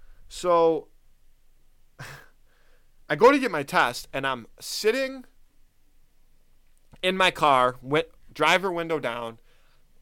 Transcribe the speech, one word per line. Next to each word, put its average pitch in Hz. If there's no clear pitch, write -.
So 165
<laughs> -
I 151
go 226
to 285
get 247
my 156
test, 143
and 139
I'm 123
sitting 262
in 185
my 185
car, 127
wi-, 143
driver 180
window 165
down. 117